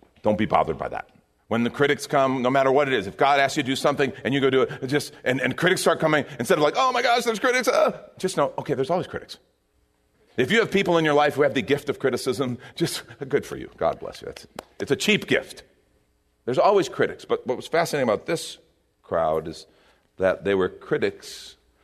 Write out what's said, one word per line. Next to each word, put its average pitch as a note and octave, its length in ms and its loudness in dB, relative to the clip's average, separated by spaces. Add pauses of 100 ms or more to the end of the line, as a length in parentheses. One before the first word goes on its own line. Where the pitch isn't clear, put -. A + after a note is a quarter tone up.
(220)
Don't G#2+ 160 0
be G#2+ 80 0
bothered D#2 320 0
by C#2+ 100 -8
that. - 200 -12 (400)
When A#2 140 0
the A#2 80 0
critics C#3+ 360 0
come, C3+ 360 0
no B2 80 0
matter C3+ 220 2
what C#3+ 160 2
it C3 60 0
is, G2 120 -2
if G2+ 100 -10
God C#3+ 220 4
asks C3+ 180 0
you D3+ 60 0
to B2 40 -4
do C3 100 -2
something C#3 360 0 (120)
and A#2+ 100 0
you C#3 60 0
go C3+ 100 4
do C3 120 4
it, A#2 80 0 (120)
it C3+ 40 -6
just, C#3 260 -2 (120)
and, B2+ 160 0
and B2+ 160 -2
critics F3+ 240 2
start E3+ 200 2
coming, D3+ 240 2 (140)
instead D#3 200 2
of D3+ 60 4
like, D#3 120 2
"Oh C4 160 4
my B3 100 0
gosh, A#3+ 220 2
there's A3+ 140 -2
critics," B3+ 300 0
uh, - 320 2 (180)
just F#3 180 -4
know, C#3+ 220 0
okay, C#3 160 -4
there's C3 160 -2
always F3 160 -2
critics. - 320 -14 (960)
If B2+ 140 0
you A3 100 4
have G3 100 0
people F#3+ 280 2
in D#3+ 60 4
your D3 100 4
life D3 200 4
who C#3+ 80 2
have C#3 120 2
the C3 80 0
gift C#3 260 -2
of B2+ 100 -4
criticism, B2 600 -2 (160)
just - 280 -4 (260)
good B2 160 0
for - 120 -12
you. A#1+ 200 -12
God D2+ 240 -2
bless - 220 -12
you. - 60 -12
It's, - 180 -16 (340)
it's G2 100 -6
a C#3 60 4
cheap - 300 2
gift. - 380 -2 (800)
There's B2+ 140 0
always F#3+ 300 4
critics. - 360 -4
But - 220 -4
what B2 100 -4
was A2+ 100 -14
fascinating D#3 420 0
about G2+ 180 0
this - 320 -6 (440)
crowd D#2+ 460 -2
is - 180 -14 (500)
that F2+ 280 0
they G2 100 2
were F#2 140 2
critics - 880 -6 (280)